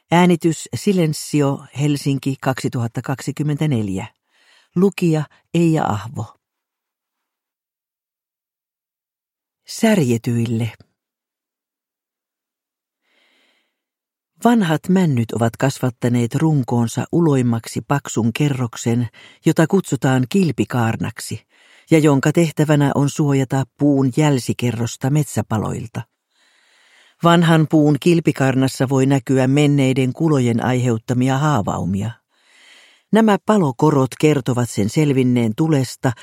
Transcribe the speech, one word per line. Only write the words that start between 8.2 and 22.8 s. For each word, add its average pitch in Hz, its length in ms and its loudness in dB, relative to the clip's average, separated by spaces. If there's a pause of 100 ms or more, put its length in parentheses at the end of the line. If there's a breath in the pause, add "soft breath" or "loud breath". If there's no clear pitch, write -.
Särjetyille. 120 1040 0 (3750)
Vanhat 208 440 2
männyt 156 440 0
ovat 113 240 -2
kasvattaneet 120 760 -2
runkoonsa 127 800 -2
uloimmaksi 131 760 0
paksun 120 440 -2
kerroksen, 123 760 -2 (380 loud breath)
jota 160 200 2
kutsutaan 131 640 0
kilpikaarnaksi, 113 1160 -4 (440 soft breath)
ja 160 80 6
jonka 147 340 2
tehtävänä 151 640 2